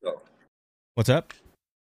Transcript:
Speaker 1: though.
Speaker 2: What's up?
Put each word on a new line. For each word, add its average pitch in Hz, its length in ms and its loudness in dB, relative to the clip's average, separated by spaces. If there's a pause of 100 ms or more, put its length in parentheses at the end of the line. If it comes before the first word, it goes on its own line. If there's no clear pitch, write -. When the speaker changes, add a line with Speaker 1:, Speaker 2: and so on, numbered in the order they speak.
Speaker 1:
though. 82 220 -8 (720)
Speaker 2:
What's 113 160 0
up? 160 240 0 (600)